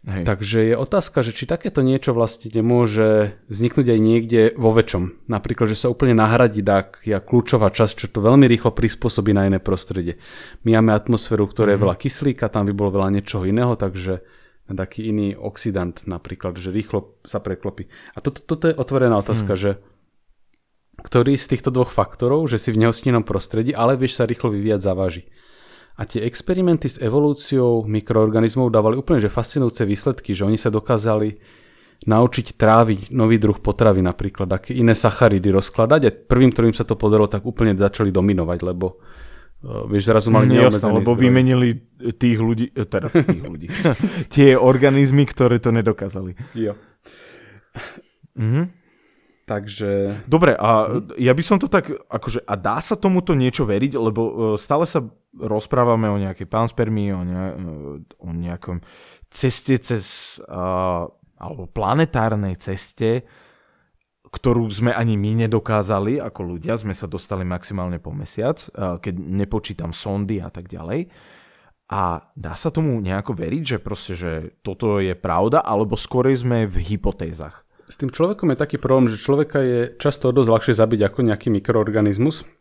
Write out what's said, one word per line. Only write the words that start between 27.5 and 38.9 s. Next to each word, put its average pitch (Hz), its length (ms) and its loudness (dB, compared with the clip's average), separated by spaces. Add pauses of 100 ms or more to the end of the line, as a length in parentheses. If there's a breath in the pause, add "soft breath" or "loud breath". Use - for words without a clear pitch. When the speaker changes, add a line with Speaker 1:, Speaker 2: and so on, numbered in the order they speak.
Speaker 2:
mikroorganizmov 110 840 2
dávali 110 260 2
úplne, 139 220 0
že 104 100 2
fascinujúce 120 560 -2
výsledky, 104 480 -2
že 92 100 -4
oni 107 140 2
sa 110 140 -2
dokázali 107 680 0 (680 soft breath)
naučiť 113 520 2
tráviť 110 460 4 (100)
nový 113 260 4
druh 104 200 2
potravy, 104 440 2
napríklad 92 480 -4
aké 95 240 -6
iné 113 220 4
sacharidy 101 580 4
rozkladať 113 500 2
a 113 80 4
prvým, 127 380 4
ktorým 117 240 2
sa - 100 -4
to 113 120 -2
podarilo, 104 340 4
tak 104 160 -6
úplne 110 300 2
začali 98 340 0
dominovať, 90 540 0
lebo, 90 340 -6 (640 soft breath)